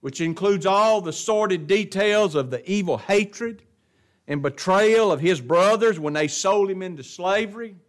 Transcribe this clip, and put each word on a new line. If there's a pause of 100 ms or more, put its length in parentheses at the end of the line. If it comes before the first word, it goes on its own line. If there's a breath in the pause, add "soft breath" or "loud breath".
which
includes
all
the
sordid
details
of
the
evil
hatred (640)
and
betrayal
of
his
brothers
when
they
sold
him
into
slavery (120)